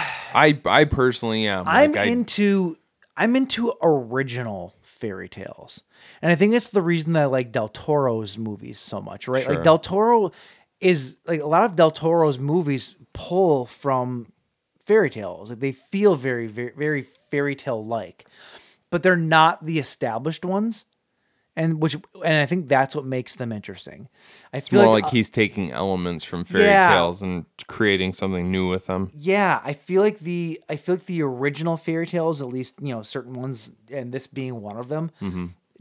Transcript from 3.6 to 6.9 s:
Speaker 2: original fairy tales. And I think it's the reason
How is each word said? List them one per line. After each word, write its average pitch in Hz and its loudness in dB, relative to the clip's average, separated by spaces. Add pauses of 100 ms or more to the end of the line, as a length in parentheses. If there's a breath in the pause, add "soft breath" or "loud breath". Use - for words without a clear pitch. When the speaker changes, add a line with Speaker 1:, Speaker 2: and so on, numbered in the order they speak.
Speaker 2:
original 120 -2
fairy 92 -10
tales. - -16 (380 soft breath)
And 165 2
I 170 4
think 208 4
it's 233 0
the 202 2
reason 165 0